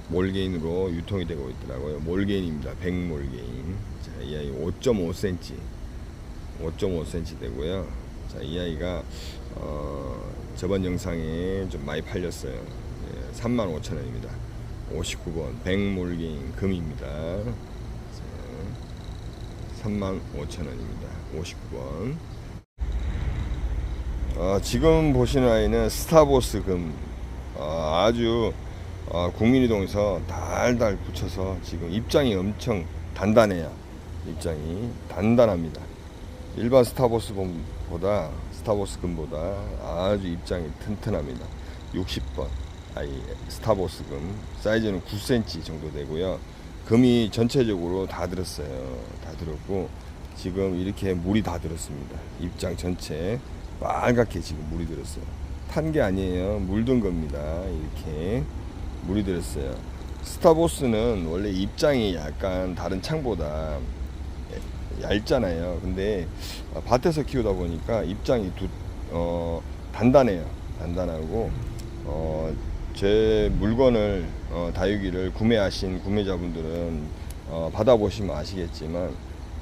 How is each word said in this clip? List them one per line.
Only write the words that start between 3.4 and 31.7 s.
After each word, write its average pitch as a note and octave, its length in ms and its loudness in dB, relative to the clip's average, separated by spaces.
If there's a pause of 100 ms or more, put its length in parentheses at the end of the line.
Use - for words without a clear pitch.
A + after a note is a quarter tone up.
자, - 80 -8 (120)
이 C#2 140 -6
아이 D2 140 -4
오점오 F2+ 640 2
센치, F2+ 400 -2 (1040)
오점오 E2 460 0
센치 D#2+ 320 -4
되고요. D2+ 480 -4 (440)
자, - 120 -8
이 D2+ 160 -4
아이가, E2+ 440 -2 (520)
어, C#2+ 680 -6 (340)
저번 F#2 280 2
영상에 F2+ 880 -2
좀 D2+ 160 -6
많이 D2+ 160 -2
팔렸어요. E2 500 -4
예, - 840 -8
삼만 A#2 340 0
오천 D#2 280 -4
원입니다. A#1+ 320 -6 (640)
오십구 E2+ 400 -4
번 D2 320 -4
백 F#2 140 2
몰게인 F2 800 -2
금입니다. E2 500 -2
자, F2 1160 -6 (1600)
삼만 G2+ 380 0 (160)
오천 D2+ 300 -6
원입니다. A#1 420 -8 (300)
오십구 - 380 -8
번. D#2+ 420 -4 (2250)
아, F#2+ 260 4
지금 D#3 500 6
보시는 B2+ 360 6
아이는 A2 400 6
스타보스 C#3 720 6
금. F2+ 300 0 (680)
아, D#2+ 480 2
아주, A#2 460 4 (600)
아, F2 240 2
국민이동에서 G#2 920 6
달달 G2 720 2
붙여서 F#2 640 -4
지금 E2+ 260 -6